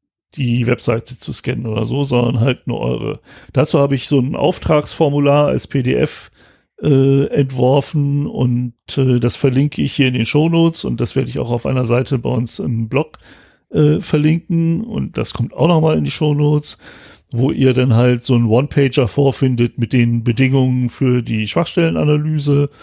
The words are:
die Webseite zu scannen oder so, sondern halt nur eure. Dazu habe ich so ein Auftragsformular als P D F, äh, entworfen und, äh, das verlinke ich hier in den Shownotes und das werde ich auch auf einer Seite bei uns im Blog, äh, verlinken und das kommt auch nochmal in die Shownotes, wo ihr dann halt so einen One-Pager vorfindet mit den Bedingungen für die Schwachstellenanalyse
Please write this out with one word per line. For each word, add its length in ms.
die 320
Webseite 520
zu 140
scannen 340
oder 180
so, 180
sondern 380
halt 260
nur 140
eure. 400
Dazu 260
habe 160
ich 140
so 100
ein 160
Auftragsformular 1120
als 220
P 140
D 120
F, 380
äh, 440
entworfen 1000
und, 480
äh, 220
das 160
verlinke 440
ich 140
hier 140
in 60
den 120
Shownotes 580
und 160
das 140
werde 160
ich 80
auch 120
auf 160
einer 180
Seite 340
bei 120
uns 280
im 300
Blog, 300
äh, 300
verlinken 800
und 340
das 160
kommt 220
auch 140
nochmal 280
in 80
die 60
Shownotes, 680
wo 220
ihr 200
dann 220
halt 300
so 100
einen 120
One-Pager 600
vorfindet 720
mit 140
den 320
Bedingungen 640
für 320
die 240
Schwachstellenanalyse 1200